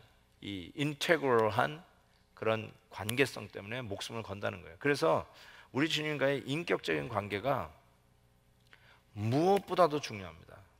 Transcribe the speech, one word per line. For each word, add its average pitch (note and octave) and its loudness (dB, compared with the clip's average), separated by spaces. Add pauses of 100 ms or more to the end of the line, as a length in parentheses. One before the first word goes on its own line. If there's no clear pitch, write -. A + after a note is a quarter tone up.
(420)
이 F#2+ -10
인테그럴한 C#3+ 2 (500)
그런 A2 -2 (180)
관계성 A2+ 0
때문에 G#2+ -10
목숨을 A2 -8
건다는 G2+ -6
거예요. E2 -18
그래서 C#3+ 2 (420)
우리 D#3+ 2
주님과의 D3 0
인격적인 D#3 -2
관계가 G2+ -2 (1400)
무엇보다도 E3 4
중요합니다. F2+ -10 (220)